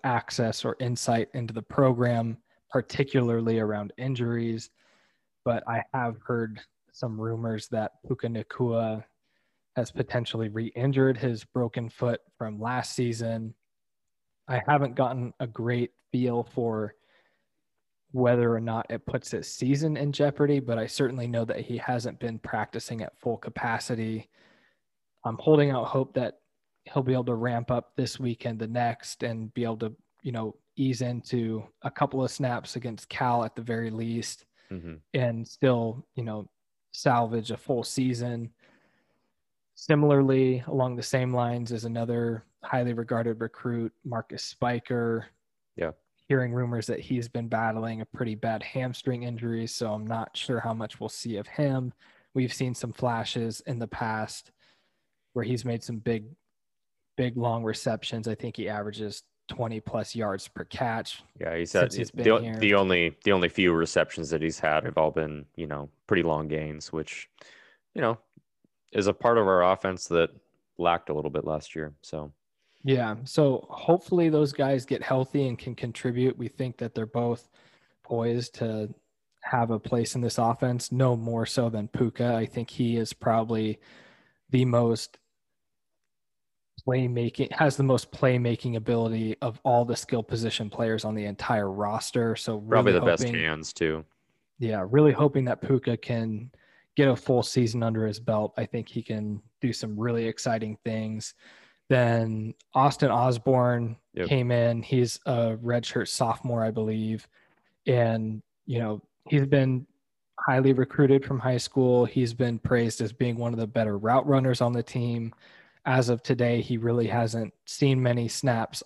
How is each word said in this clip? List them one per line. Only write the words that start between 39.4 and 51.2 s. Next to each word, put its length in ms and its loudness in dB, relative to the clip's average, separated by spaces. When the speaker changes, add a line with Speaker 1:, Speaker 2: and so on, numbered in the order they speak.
Speaker 1:
Similarly, 920 4
along 300 0
the 60 -6
same 320 0
lines 360 -2
is 140 -6
another 600 -2
highly 300 0
regarded 460 -2
recruit, 520 -4
Marcus 380 -8
Spiker. 840 -2
Speaker 2:
Yeah. 140 -2
Speaker 1:
Hearing 240 2
rumors 340 -2
that 140 -2
he's 280 -4
been 200 -6
battling 520 -2
a 60 -10
pretty 280 -6
bad 280 -4
hamstring 640 -4
injury, 420 -4
so 260 -6
I'm 140 -6
not 300 -6
sure 240 -4
how 140 -4
much 240 -10
we'll 120 -6
see 260 -8